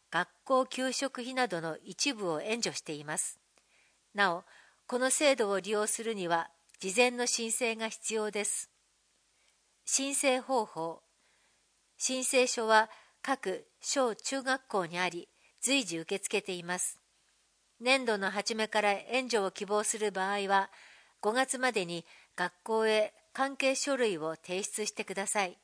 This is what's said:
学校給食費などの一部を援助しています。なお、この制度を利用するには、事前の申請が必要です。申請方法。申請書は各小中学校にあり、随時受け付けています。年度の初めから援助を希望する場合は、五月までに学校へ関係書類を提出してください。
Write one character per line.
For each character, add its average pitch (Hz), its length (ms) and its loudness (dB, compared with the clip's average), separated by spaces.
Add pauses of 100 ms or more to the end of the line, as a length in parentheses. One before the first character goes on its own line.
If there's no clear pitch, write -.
(100)
学 175 180 0 (160)
校 262 220 2
給 254 260 -4
食 - 280 -4
費 247 140 -8
な 254 120 0
ど 180 140 -4
の 160 240 -6
一 269 280 -2
部 208 200 -4
を 151 80 -2
援 214 220 -4
助 175 120 -4
し - 60 -10
て - 120 -8
い 147 120 -10
ま 151 140 -6
す。 - 200 -6 (760)
な 196 220 4
お、 180 100 -6 (420)
こ 247 120 0
の 254 120 2
制 277 260 6
度 208 140 2
を 196 100 2
利 190 100 -6
用 214 160 2
す 220 160 -2
る 220 120 -2
に 190 120 -4
は、 165 240 0 (300)
事 190 160 -6
前 247 160 6
の 240 140 -2
申 233 260 -2
請 226 240 0
が 220 120 -4
必 - 260 -8
要 214 160 -2
で 202 140 -2
す。 - 260 -4 (1120)
申 277 300 -2
請 262 260 2
方 247 240 0
法。 165 380 -8 (920)
申 254 280 -2
請 254 220 4
書 233 200 0
は 220 240 8 (320)
各 196 440 -2 (140)
小 247 360 0
中 269 260 -4
学 262 240 -2
校 185 200 0
に 170 120 -6
あ 180 100 2
り、 170 200 -10 (320)
随 262 240 2
時 170 140 -6
受 190 200 -4
け - 40 -20
付 - 180 -2
け 190 60 -6
て 190 60 -4
い 175 120 -8
ま 180 140 -4
す。 - 200 -4 (800)
年 262 260 2
度 220 140 2
の 190 120 0
初 202 240 -2
め 220 140 0
か 214 120 2
ら 208 120 4
援 240 380 -4
助 233 80 2
を 196 120 0
希 - 160 -8
望 208 180 0
す 214 140 -2
る 208 120 0
場 190 220 -2
合 202 80 -2
は、 196 300 2 (500)
五 208 120 0
月 254 260 0
ま 254 120 2
で 208 160 0
に 170 180 -6 (300)
学 180 180 -2 (100)
校 220 240 0
へ 214 280 2 (180)
関 269 240 -2
係 269 180 2
書 269 220 -2
類 214 220 2
を 160 180 -4
提 185 260 -6
出 214 240 -6
し 208 40 -4
て 214 140 -6
く 196 100 -10
だ 196 120 -4
さ 202 180 0
い。 180 200 -8